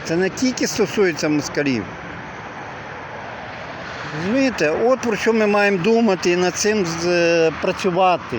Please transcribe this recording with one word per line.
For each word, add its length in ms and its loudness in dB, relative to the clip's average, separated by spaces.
Це 120 -2
не 140 2
тільки 380 -2
стосується 600 0
москалів. 540 0
Розумієте, 560 2
от 160 4
про 160 -2
що 180 2
ми 140 4
маємо 300 4
думати 540 2
і 40 4
над 200 2
цим 300 2
з-, 220 -4
е, 440 4
працювати. 760 0